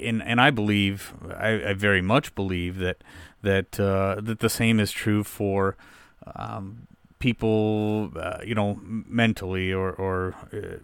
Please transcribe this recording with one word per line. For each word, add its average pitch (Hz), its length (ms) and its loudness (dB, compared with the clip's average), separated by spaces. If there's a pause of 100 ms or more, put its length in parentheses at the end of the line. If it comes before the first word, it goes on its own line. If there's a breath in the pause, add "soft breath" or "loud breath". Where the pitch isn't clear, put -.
and, 113 200 0
and 117 180 2
I 139 100 8
believe, 104 640 2 (220)
I, 107 340 0
I 101 60 2
very 98 280 4
much 113 320 2
believe 92 440 -4
that, 90 200 -2 (440 loud breath)
that, 98 360 0
uh, 98 420 2
that 110 200 -4
the 113 100 4
same 113 300 4
is 101 100 2
true 104 320 0
for, 98 540 0 (580 loud breath)
um, 110 520 -10 (320)
people, 107 960 0
uh, 82 280 -6
you 110 100 -6
know, 104 160 0
m-, 104 380 -8
mentally 95 640 0
or, 95 200 -2
or, 92 420 -4 (180)
uh, 92 320 -10